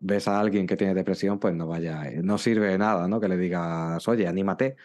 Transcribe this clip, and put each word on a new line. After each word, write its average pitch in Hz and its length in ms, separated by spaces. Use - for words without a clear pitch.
ves 98 260
a 101 140
alguien 104 260
que 92 100
tiene 95 180
depresión, 98 440
pues 98 160
no 82 140
vaya, 80 400
eh, - 160
no 104 140
sirve 110 300
de 95 100
nada, 101 280
¿no? 107 140
Que 104 80
le 92 80
digas, 85 720
"Oye, 113 180
anímate", 98 580